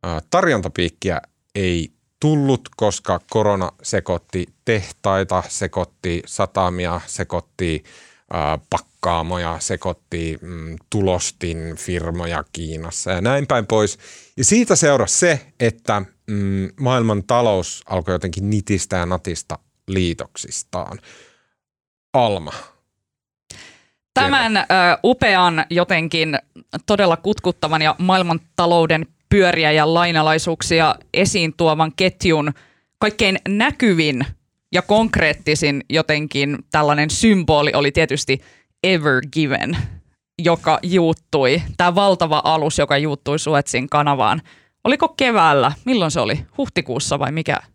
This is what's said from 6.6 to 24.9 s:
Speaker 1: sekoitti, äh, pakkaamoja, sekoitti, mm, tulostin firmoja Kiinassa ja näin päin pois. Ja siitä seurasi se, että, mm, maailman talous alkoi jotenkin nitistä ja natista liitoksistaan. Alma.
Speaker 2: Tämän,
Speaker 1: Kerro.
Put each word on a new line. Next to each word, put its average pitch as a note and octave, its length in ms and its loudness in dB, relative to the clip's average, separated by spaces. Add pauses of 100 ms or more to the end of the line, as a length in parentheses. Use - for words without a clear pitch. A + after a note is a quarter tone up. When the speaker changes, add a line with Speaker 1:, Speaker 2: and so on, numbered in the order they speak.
Speaker 1:
sekoitti, - 800 -6 (500)
äh, D#2 260 -2 (100)
pakkaamoja, E2+ 880 -4
sekoitti, E2+ 840 -8
mm, D#2+ 340 -12 (140)
tulostin F2 840 -4
firmoja E2+ 760 -6
Kiinassa E2 600 -10
ja F2+ 80 -4
näin C3+ 260 0
päin A#2 200 -2
pois. G#2+ 320 0 (380)
Ja B2+ 80 -4
siitä A3+ 320 4
seurasi C#3 420 2
se, E3 220 2 (200)
että, A2 420 -2 (240)
mm, G2 420 -2 (120)
maailman A#2 420 2
talous A2 640 0
alkoi F#2 280 -2
jotenkin F#2+ 360 -4
nitistä G2 460 -2
ja F2 100 -2
natista F2 520 -8 (300)
liitoksistaan. - 1120 -6 (1120)
Alma. G2+ 400 0 (1600)
Speaker 2:
Tämän, C4 380 2
Speaker 1:
Kerro. F#3 400 4